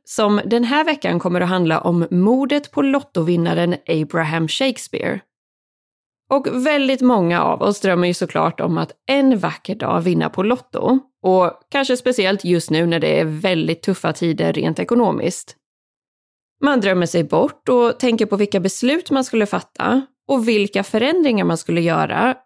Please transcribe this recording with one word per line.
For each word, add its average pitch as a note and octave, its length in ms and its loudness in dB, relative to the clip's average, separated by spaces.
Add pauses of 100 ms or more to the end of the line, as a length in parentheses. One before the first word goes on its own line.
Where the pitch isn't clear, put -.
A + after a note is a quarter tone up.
som G#3 420 0
den A#3 180 0
här C#4 200 0
veckan F#3 360 -2
kommer F3 220 -2
att F3 80 0
handla E3+ 320 0
om E3+ 300 0
mordet C4 600 0
på D4 100 -2
lottovinnaren F3 960 0 (120)
Abraham D#3+ 600 -2
Shakespeare. - 760 -4 (1080)
Och C4+ 160 0 (180)
väldigt C4+ 360 0
många F3+ 400 2
av D#3+ 200 0
oss G3+ 180 0
drömmer F3+ 280 2
ju F3+ 60 0
såklart E3 460 -2
om E3+ 180 -2
att D#3+ 140 -4 (140)
en C4+ 340 4
vacker F3 360 -6
dag F3 260 -2
vinna E3 280 0
på - 140 -4
Lotto, B3+ 560 0 (220)
och F#3 300 2 (200)
kanske C4 260 0
speciellt G#3 480 0
just F3 240 0
nu D#3+ 160 2
när E3+ 140 0
det D#3 200 2
är E3 60 2
väldigt E3 560 -2
tuffa F3 320 -2
tider E3 400 -2
rent D#3+ 260 -2
ekonomiskt. F#3+ 760 -2 (1080)
Man C#4 180 4
drömmer F#3 240 2
sig E3+ 180 0
bort - 460 -2
och A#3+ 300 2
tänker A#3 260 2
på G#3+ 100 -2
vilka G3+ 240 0
beslut B3 520 -2
man C4+ 120 2
skulle A3 220 0
fatta G#3+ 600 -2 (220)
och B3 200 0
vilka G3+ 360 0
förändringar B3 640 0
man E3+ 120 0
skulle E3+ 240 -2
göra E3 640 0